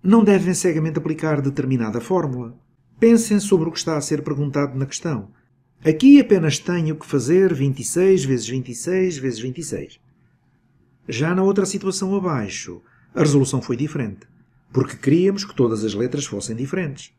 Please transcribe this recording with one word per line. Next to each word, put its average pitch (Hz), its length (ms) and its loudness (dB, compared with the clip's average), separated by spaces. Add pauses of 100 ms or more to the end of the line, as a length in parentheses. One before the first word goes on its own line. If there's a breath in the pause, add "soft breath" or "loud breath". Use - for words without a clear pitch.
não 214 200 6
devem 185 300 4
cegamente 160 460 -2
aplicar 156 420 -2
determinada 131 580 -2
fórmula. 127 560 -4 (460)
Pensem 226 400 4
sobre 165 300 0
o - 20 -16
que - 60 -10
está 160 180 -4
a 143 60 -2
ser 143 200 -2
perguntado 143 560 -4
na 135 60 -2
questão. 139 460 -8 (520 soft breath)
Aqui 262 380 8
apenas 170 380 2
tenho 160 380 -4
que - 100 -18
fazer 165 480 2
vinte 135 260 -2
e 113 40 -12
seis 185 380 2
vezes 127 240 -2
vinte 127 220 -6
e 120 60 -14
seis 180 420 -2
vezes 127 240 -6
vinte 127 180 -8
e 165 60 -10
seis. - 340 -10 (1080)
Já 147 260 -2
na 190 80 0
outra 196 220 2
situação 190 500 -4
abaixo, 120 680 -6 (320 soft breath)
a - 60 -4
resolução 139 420 2
foi 120 160 -6
diferente, 123 480 -8 (480)
porque - 220 -2
queríamos 190 480 2
que - 120 -12
todas 113 280 0
as 104 100 -2
letras 131 320 -4
fossem 110 280 -8
diferentes. 139 640 -8